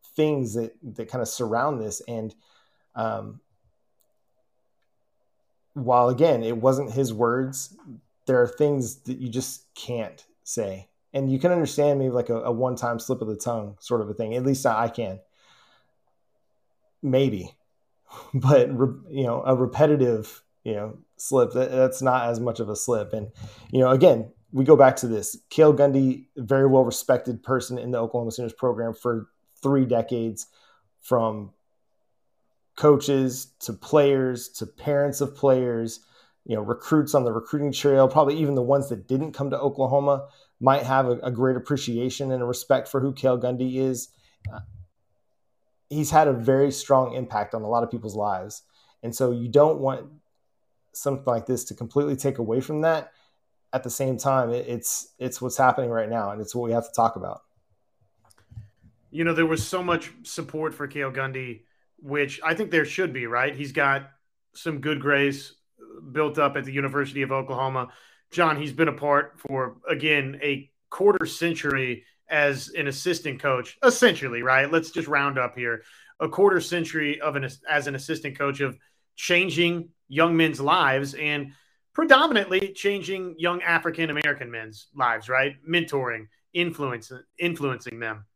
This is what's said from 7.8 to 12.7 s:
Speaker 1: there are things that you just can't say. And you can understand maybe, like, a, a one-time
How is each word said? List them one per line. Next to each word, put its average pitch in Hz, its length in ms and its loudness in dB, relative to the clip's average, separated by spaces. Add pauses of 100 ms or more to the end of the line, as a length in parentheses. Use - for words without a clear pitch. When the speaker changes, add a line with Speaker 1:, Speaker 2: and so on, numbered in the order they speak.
Speaker 1:
there 127 160 4
are 120 60 4
things 139 560 0
that 127 160 -8
you 127 100 -8
just - 460 -8
can't 113 500 -10 (180)
say. 95 460 -8 (240)
And 139 180 0
you 135 60 0
can 175 140 4
understand 147 480 2
maybe, 131 120 0
like, 120 180 -2
a, 113 120 -2
a 120 100 -2
one-time 120 460 -2